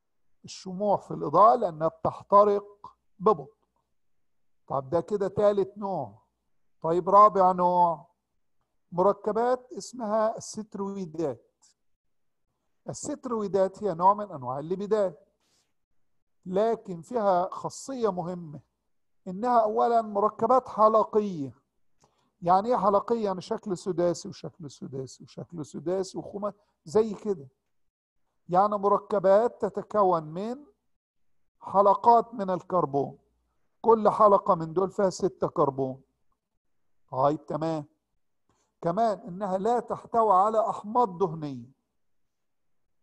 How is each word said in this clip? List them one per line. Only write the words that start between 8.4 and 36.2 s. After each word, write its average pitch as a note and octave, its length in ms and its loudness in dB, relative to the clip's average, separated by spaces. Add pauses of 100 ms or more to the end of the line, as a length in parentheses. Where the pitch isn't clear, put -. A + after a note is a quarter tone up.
مركبات G#3 800 0
اسمها A3 640 -4
السترويدات. F#3+ 1300 -10 (1200)
السترويدات G3 960 -4
هي F#3 100 -2
نوع F3+ 200 4
من G#3 180 -10
أنواع C3 260 -8
الليبيدات، F#3+ 680 -4 (1160)
لكن G3 560 -2
فيها G3+ 500 0
خاصية A#3+ 600 -6
مهمة، F3 480 -10 (680)
إنها A#3 340 0
أولًا A3+ 400 2
مركبات A3 680 0
حلقية، G#3 840 0 (920)
يعني F#3+ 220 4
ايه B3 80 2
حلقية؟ G3+ 480 2
يعني F#3+ 160 -4
شكل G#3 380 -6
سداسي F3 500 -2
وشكل D#3 420 -14
سداسي C3 540 -14
وشكل E3 420 -14
سداسي F#3 520 -8
وخماسي G3+ 380 -10 (280)
زي G#3 300 0
كده. E3+ 340 -8 (1000)
يعني G3+ 300 2
مركبات G3+ 840 2
تتكون F#3+ 580 0
من G#3 420 -10 (960)
حلقات G#3+ 760 4
من G3 160 -4
الكربون، C#3+ 680 -4 (640)
كل A3+ 280 4
حلقة G3+ 440 4
من D#3+ 180 -4
دول F3+ 180 -2
فيها G3 200 0
ستة F3 380 -4
كربون. C3+ 520 -2 (1120)